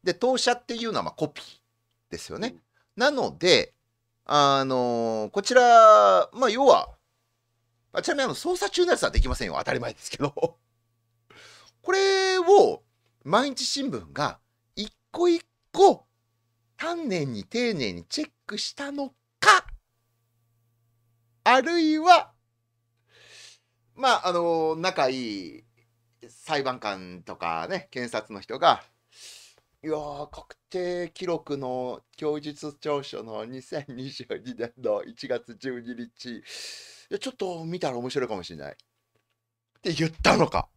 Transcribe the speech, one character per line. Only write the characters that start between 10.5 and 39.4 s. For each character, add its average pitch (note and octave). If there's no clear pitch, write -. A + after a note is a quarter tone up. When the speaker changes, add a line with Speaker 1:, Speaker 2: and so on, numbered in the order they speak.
Speaker 1:
こ F4+
れ F#4+
を、 F4
毎 A#3+
日 B3+
新 C4+
聞 F2
が C3+
一 G#3
個 F4
一 E4+
個、 E4
丹 E4
念 D3+
に G2+
丁 A#3+
寧 A#2
に E2+
チ D4+
ェ -
ッ -
ク G#3+
し -
た C#4+
の C#4
か、 G4
あ B3+
る E4+
い D#4
は、 E4+
ま B3
あ、 F3
あ F3+
の E3
ー、 E3
仲 E3+
い A2
い -
裁 D3
判 B2+
官 F#2
と F2+
か E2
ね、 F3+
検 B2
察 -
の G2
人 A#2+
が、 D3
「い D3+
や D#3
ー、 D3
確 -
定 F3+
記 -
録 D#3+
の B2+
供 D3+
述 D3
調 C#3+
書 G#2+
の A2
二 C3
千 C#3+
二 C3
十 B2
二 A2+
年 A#2
の G#2+
一 -
月 A#2+
十 B2
二 A#2+
日、 A#2+
い -
や、 -
ち -
ょ C4
っ -
と F3
見 F3
た D3
ら A#2+
面 B2
白 B2+
い -
か G#2+
も F2+
し F2
れ D#2+
な C#2+
い」 -
っ -